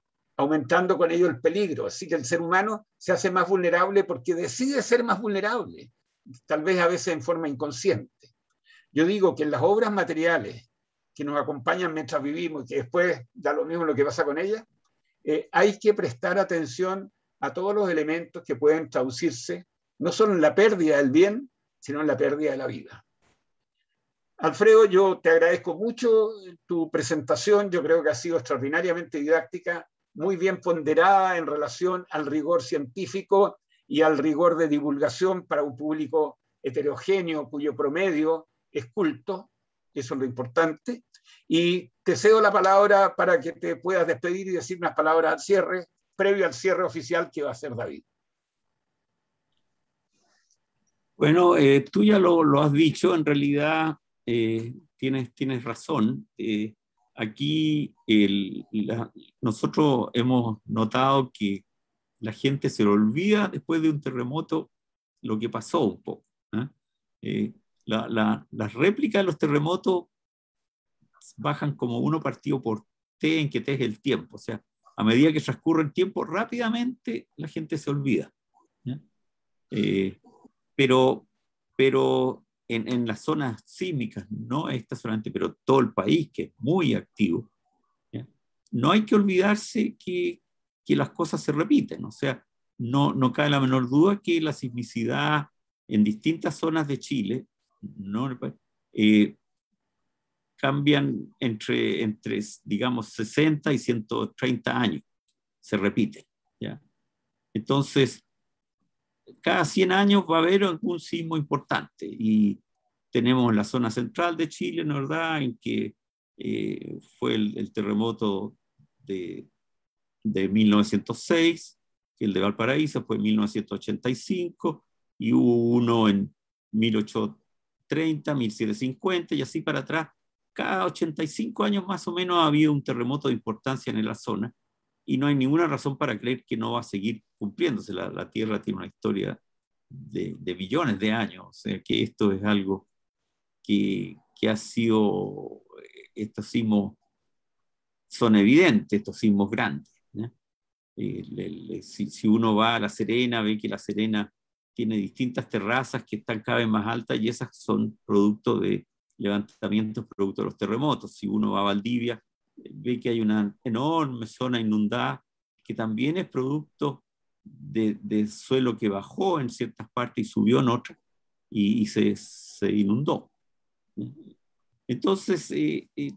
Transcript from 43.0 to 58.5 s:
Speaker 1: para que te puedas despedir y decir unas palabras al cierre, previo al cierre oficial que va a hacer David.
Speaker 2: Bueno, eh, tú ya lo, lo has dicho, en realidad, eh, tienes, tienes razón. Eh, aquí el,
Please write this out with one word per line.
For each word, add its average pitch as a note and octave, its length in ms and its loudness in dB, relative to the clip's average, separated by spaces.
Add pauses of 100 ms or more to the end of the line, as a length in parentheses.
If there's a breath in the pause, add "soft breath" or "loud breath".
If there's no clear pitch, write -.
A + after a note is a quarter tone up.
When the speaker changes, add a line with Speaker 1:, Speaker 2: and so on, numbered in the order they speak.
Speaker 1:
para F3+ 240 4
que E3 140 -8
te E3+ 240 -6
puedas F3 300 0
despedir F3 420 -2
y F#3 40 -6
decir F3+ 260 -6
unas E3+ 160 -4
palabras D#3+ 400 2
al D#3 60 -6
cierre, F3+ 480 0 (280)
previo G3 300 2
al C#3+ 80 -4
cierre F3+ 300 0
oficial E3+ 460 -4
que D3+ 120 -8
va C#3 80 -4
a - 20 -6
hacer B2 240 -10
David. D2+ 260 -8 (3250)
Speaker 2:
Bueno, F3 400 6
eh, C#3 240 8
tú G3+ 240 2
ya G#3 140 8
lo, F3 240 6
lo C#3+ 200 6
has D3 100 4
dicho, E3 420 4
en D#3 120 0
realidad, D3 680 0 (280)
eh, A2+ 480 -2 (240)
tienes, C3 380 -4
tienes C3 300 -4
razón. B2 640 -2 (100)
Eh, G#2+ 360 -4 (400)
aquí D3 800 -2 (120)
el, G2+ 640 2